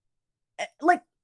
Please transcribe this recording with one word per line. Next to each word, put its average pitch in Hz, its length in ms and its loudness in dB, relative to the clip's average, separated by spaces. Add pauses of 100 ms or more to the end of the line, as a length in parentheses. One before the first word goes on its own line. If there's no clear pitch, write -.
(600)
Eh, 208 60 -6 (160)
like, 349 220 2 (200)